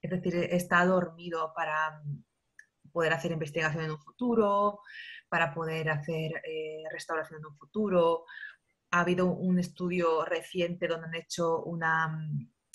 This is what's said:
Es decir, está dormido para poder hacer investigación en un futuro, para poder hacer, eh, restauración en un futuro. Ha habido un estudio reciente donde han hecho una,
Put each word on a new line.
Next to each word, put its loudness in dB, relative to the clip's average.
Es -6
decir, -2
está 4
dormido 0
para -2
poder 2
hacer 0
investigación -2
en -4
un -6
futuro, 2
para 2
poder -2
hacer, -2
eh, -8
restauración -6
en -14
un -18
futuro. 2
Ha 4
habido 4
un 2
estudio 0
reciente -2
donde -2
han -8
hecho 0
una, 0